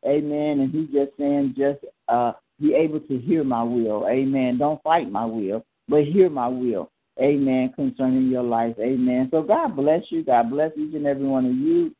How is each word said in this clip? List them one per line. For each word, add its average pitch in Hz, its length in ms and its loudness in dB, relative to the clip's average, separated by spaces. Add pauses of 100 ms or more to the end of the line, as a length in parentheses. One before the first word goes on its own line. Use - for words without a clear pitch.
Amen. 147 540 0
And 135 120 0
he's 156 180 -4
just 139 280 -2
saying, 143 400 0
just, 139 220 0 (280)
uh, 120 260 0 (280)
be 151 140 2
able 156 240 2
to 139 180 -6
hear 151 260 0
my 120 200 0
will. 113 440 0
Amen. 131 520 0
Don't 147 240 0
fight 160 280 0
my 104 140 -4
will, 110 400 -4 (220)
but 147 160 4
hear 180 260 4
my 131 180 -2
will. 123 440 -4 (280)
Amen. 131 560 2
Concerning 131 520 0
your 127 160 0
life. 117 360 0
Amen. 127 520 0
So 160 100 2
God 220 340 0
bless 147 360 2
you. 160 120 -4
God 117 280 2
bless 151 260 0
each 151 160 -6
and 147 140 -4
every 139 180 -2
one 131 220 0
of 127 80 0
you. 170 440 2